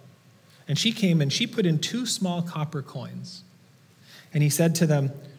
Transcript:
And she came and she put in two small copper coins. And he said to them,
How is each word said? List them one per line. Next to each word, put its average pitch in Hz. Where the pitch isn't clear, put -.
And 147
she 226
came 170
and 139
she 226
put 220
in 160
two 240
small 175
copper 151
coins. 120
And 147
he 147
said 165
to 170
them, 139